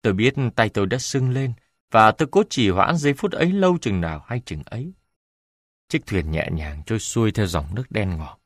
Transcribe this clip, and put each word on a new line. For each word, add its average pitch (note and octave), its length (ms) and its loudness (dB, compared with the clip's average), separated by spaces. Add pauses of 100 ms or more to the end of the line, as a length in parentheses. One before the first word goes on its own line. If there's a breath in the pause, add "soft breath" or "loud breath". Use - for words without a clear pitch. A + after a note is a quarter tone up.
Tôi G#2+ 100 2
biết A2+ 220 2 (220)
tay A2 120 2
tôi G2+ 180 0
đã A#2 120 -2
sưng C3 320 -2
lên, C3 220 -4 (380)
và A2 220 8
tôi D3+ 200 -2
cố G3+ 180 6
trì G#2+ 200 2
hoãn G2 260 2
giây C#3+ 180 2
phút F#3+ 180 -2
ấy F3 200 0
lâu F#3 260 2
chừng F#2+ 220 -2
nào D#2+ 260 -4
hay B2 140 -6
chừng D2+ 260 -10
ấy. C#3 260 -10 (960)
Chiếc - 180 -4
thuyền D#2 240 -2
nhẹ D#2+ 220 -2
nhàng D2+ 340 -8
trôi A2 120 -2
xuôi A2 340 0
theo G#2 140 0
dòng E2 280 -4
nước B2+ 160 -8
đen F#2+ 260 -2
ngòm. D#2 300 -10